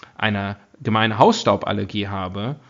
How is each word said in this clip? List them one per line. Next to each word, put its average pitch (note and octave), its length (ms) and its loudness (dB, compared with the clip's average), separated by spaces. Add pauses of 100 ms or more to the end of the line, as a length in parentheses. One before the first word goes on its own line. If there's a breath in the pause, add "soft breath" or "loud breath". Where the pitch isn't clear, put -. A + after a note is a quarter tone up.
(180 loud breath)
eine G2+ 380 -2 (260)
gemeine A2 360 2
Hausstauballergie G2+ 920 2
habe G2 480 -6 (140 soft breath)